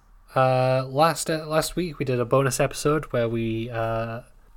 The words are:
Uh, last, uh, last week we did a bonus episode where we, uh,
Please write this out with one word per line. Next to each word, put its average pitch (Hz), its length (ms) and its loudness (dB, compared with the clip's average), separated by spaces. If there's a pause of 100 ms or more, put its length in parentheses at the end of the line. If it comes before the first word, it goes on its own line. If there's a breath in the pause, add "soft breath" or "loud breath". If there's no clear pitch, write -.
(340)
Uh, 131 540 4
last, 147 420 2
uh, 156 160 -4
last 156 300 -2
week 170 220 -4
we 143 60 -2
did 123 160 0
a 120 40 2
bonus 131 360 2
episode 147 460 0
where 117 220 0
we, 113 420 -4
uh, 113 500 -4 (360)